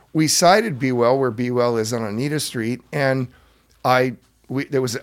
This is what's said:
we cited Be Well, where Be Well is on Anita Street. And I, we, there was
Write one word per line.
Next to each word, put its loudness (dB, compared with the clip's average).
we 2
cited 4
Be 0
Well, 2
where 0
Be -4
Well 2
is -2
on -4
Anita -4
Street. -6
And 0
I, 2
we, -4
there -2
was -4